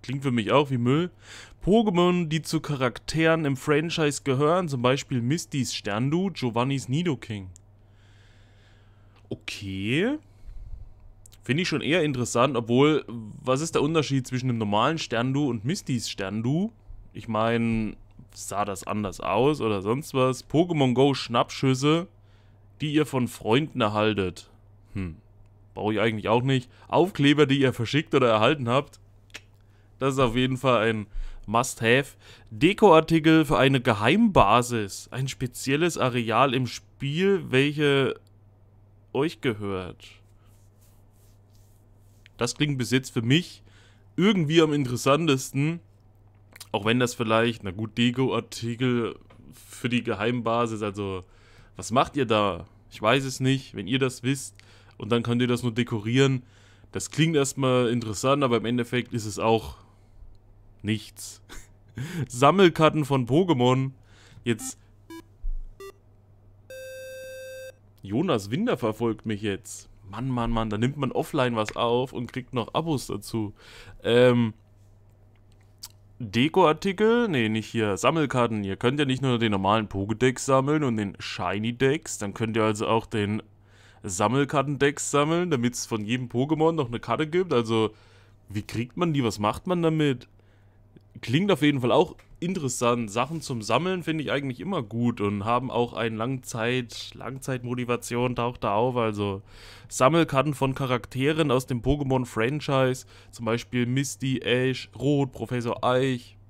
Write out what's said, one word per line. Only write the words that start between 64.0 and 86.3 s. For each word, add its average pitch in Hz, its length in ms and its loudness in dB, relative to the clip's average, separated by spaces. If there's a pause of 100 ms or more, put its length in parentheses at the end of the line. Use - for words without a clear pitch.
Jetzt 117 340 -4 (3250)
Jonas 107 480 -2
Winder 190 260 -2
verfolgt 117 500 -4
mich 104 160 -6
jetzt. - 460 -8 (220)
Mann, 117 200 -8
Mann, 117 200 -2
Mann, 113 200 0
da 104 80 -4
nimmt 127 180 0
man 135 160 -4
offline 127 440 -2
was 107 200 -2
auf 120 360 0
und 117 200 -8
kriegt 127 220 -12
noch 120 180 -4
Abos 156 360 -2
dazu. 104 440 -6 (500)
Ähm, 120 520 6 (1600)
Dekoartikel? 180 1080 2
Nee, 120 220 0
nicht 110 160 -2
hier. 107 320 0
Sammelkarten. 123 640 0
Ihr 95 120 -6
könnt 127 220 0
ja 151 60 2
nicht 131 160 -2
nur 127 180 0
den 110 140 2
normalen 101 360 2
Pokédex 110 520 0
sammeln 135 440 0
und 123 120 0
den 101 220 -4
Shiny-Dex. 117 1000 -2
Dann 101 140 -8
könnt 110 240 -4
ihr 110 80 4
also 107 220 0
auch 110 180 0
den 104 380 -2 (600)
Sammelkarten-Dex 135 1080 0
sammeln, 165 400 2
damit's 120 340 -2
von 107 200 -4
jedem 123 240 -4
Pokémon 151 440 0